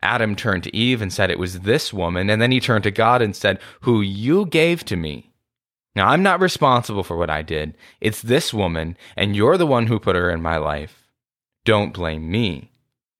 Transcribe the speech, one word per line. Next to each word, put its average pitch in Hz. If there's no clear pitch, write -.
Adam 110
turned 98
to -
Eve 117
and 92
said, 92
"It -
was 92
this 107
woman." 90
And 107
then 120
he 127
turned 107
to 104
God 113
and 104
said, 98
"Who 117
you 113
gave 165
to 101
me. 76
Now, 98
I'm 151
not 185
responsible 123
for 85
what 85
I 78
did. 78
It's -
this 123
woman, 85
and 104
you're 120
the 170
one 120
who 113
put 92
her 90
in 82
my 82
life. 76
Don't 104
blame 80
me." 95